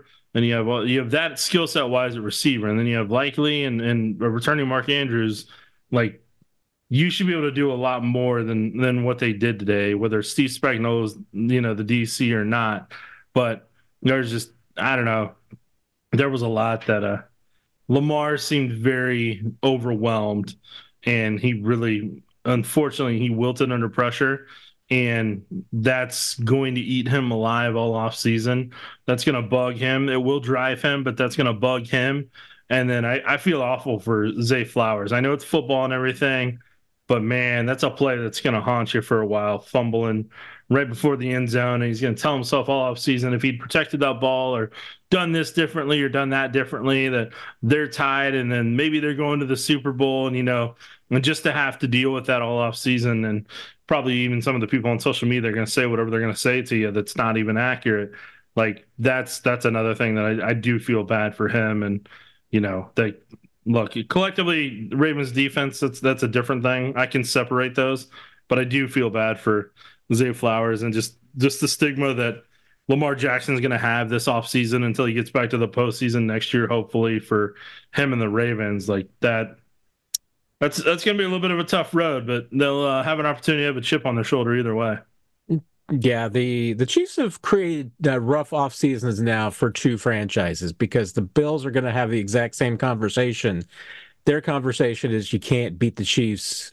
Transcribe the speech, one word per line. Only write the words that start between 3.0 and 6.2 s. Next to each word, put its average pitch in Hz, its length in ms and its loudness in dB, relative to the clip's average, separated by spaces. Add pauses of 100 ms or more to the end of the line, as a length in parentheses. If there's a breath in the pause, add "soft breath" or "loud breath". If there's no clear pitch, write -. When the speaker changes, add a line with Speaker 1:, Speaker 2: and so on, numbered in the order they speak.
Speaker 1:
Likely 143 540 0
and, 117 160 -2
and 113 380 0
returning 120 480 0
Mark 127 220 -2
Andrews, 117 560 0 (460 loud breath)
like, 117 320 0 (640)